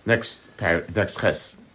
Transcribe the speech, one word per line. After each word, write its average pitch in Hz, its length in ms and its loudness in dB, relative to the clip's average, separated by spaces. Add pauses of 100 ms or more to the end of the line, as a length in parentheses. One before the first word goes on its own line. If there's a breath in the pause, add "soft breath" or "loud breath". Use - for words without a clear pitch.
Next - 360 0 (140)
par-, 85 360 2
next 98 280 -2
Ches. - 360 0 (180)